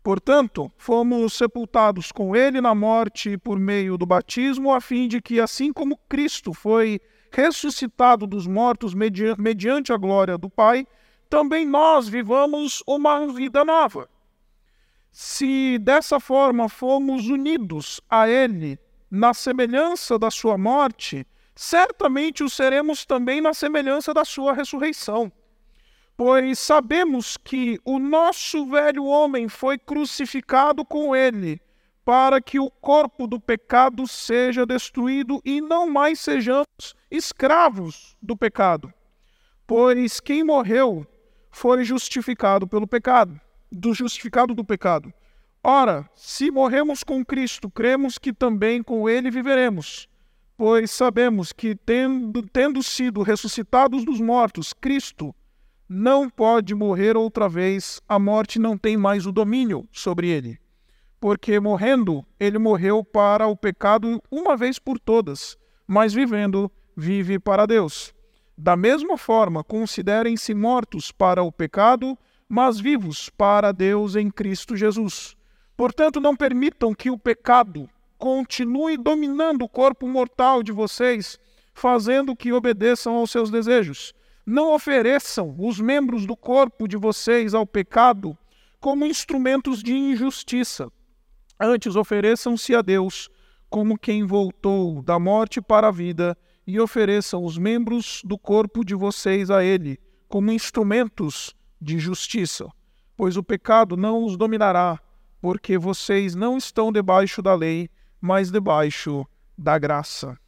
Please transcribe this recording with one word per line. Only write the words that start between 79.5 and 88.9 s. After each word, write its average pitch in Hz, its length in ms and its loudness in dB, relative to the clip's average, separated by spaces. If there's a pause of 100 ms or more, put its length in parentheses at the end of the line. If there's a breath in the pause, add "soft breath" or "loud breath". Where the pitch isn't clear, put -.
o 226 60 -6
corpo 262 380 0
mortal 254 560 2
de 214 80 -8
vocês, 214 680 -2 (380)
fazendo 247 640 0
que 240 160 -4
obedeçam 233 640 0
aos 233 140 0
seus 226 200 -2
desejos. 220 600 0 (320)
Não 302 300 2
ofereçam 247 840 0
os 202 200 -4
membros 240 480 0
do 226 100 -6
corpo 247 520 2
de 196 80 -6
vocês 220 580 0
ao 220 120 2
pecado 202 720 2 (440)
como 285 260 0